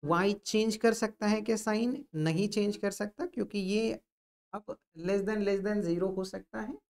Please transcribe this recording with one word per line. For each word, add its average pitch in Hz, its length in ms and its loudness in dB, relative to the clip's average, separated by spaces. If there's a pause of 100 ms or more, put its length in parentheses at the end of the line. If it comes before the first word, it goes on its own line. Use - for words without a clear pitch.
Y 175 320 2
change 220 420 0
कर 226 180 4
सकता 214 320 -2
है 214 160 4
क्या 220 140 0
sign? 233 480 0 (100)
नहीं 160 340 2
change 208 280 0
कर 202 140 -2
सकता, 208 360 -6
क्योंकि 208 320 -4
ये 208 420 0 (520)
अब 208 120 -10 (340)
less 190 260 0
than, 214 220 0
less 196 180 2
than 208 180 0
zero 180 340 0
हो 190 80 -2
सकता 196 360 -10
है 247 160 -8 (140)